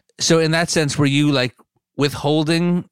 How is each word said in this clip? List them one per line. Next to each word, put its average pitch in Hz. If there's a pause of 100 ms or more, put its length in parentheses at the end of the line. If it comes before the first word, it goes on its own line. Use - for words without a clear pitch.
(220)
So 165
in 160
that 165
sense, 147
were 147
you, 143
like, 127 (420)
withholding 160